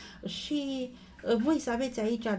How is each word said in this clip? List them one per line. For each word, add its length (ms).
și, 640
uh, 180
voi 160
să 120
aveți 300
aici 260